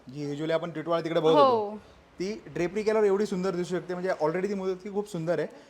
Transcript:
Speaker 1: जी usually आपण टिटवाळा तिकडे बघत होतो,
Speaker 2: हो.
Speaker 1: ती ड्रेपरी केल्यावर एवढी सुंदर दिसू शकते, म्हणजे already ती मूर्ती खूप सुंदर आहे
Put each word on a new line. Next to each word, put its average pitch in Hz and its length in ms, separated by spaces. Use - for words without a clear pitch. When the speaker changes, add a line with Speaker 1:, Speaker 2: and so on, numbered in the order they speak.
Speaker 1:
जी 147 180
usually 156 220
आपण 165 180
टिटवाळा 160 320
तिकडे 165 160
बघत 160 160
होतो, 240 340
Speaker 2:
हो. 214 80
Speaker 1:
ती 202 220
ड्रेपरी 175 300
केल्यावर 214 240
एवढी 202 180
सुंदर 185 300
दिसू 175 240
शकते, 170 140
म्हणजे 180 180
already 180 220
ती 202 60
मूर्ती 190 400
खूप 202 180
सुंदर 165 280
आहे 170 80